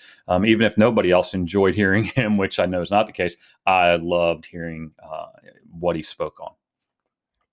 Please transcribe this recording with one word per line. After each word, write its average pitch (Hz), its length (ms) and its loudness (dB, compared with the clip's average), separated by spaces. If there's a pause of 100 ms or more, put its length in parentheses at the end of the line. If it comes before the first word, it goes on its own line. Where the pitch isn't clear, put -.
(280)
um, 92 180 2
even 113 220 4
if - 100 -4
nobody 107 320 4
else 90 240 2
enjoyed 95 400 0
hearing 101 300 2
<laughs> - 120 -6
him, 107 200 0
which 95 240 -2
I 90 60 2
know 92 160 -2
is 85 100 -6
not 107 160 2
the - 60 -16
case, 87 240 -4 (280)
I 90 300 4
loved 85 500 -2
hearing, 80 460 -12 (100)
uh, 80 260 -14 (440)
what 85 240 -4
he 80 80 -8
spoke - 380 -12
on. - 100 -16 (1000)